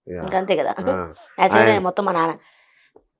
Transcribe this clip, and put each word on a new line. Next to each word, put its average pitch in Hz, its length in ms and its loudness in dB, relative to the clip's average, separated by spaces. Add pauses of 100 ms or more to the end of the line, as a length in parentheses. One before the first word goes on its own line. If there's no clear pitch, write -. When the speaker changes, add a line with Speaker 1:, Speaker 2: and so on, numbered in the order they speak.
Speaker 1:
ఇంకంతే 175 460 -2
కదా. 147 140 -2
Speaker 2:
ఆ. 180 440 -4 (260)
Speaker 1:
యాక్చువల్గా 220 320 4
Speaker 2:
ఆయన 202 100 2
Speaker 1:
మొత్తం 185 240 -2
మా 196 60 -2
నాన్న, 165 260 -2 (840)